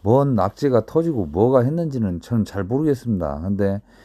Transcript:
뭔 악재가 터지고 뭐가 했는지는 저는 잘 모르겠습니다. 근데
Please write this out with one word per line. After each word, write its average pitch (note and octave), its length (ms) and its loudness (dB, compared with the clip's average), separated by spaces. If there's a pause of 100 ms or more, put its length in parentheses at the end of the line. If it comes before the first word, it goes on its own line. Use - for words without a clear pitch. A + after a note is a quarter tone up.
뭔 B2+ 380 2
악재가 A2 480 0
터지고 D#3 400 -2
뭐가 A#2 360 2
했는지는 C3 600 -2
저는 A2+ 240 0
잘 G2 180 -6
모르겠습니다. A2 760 -2
근데 G2 420 -2 (220)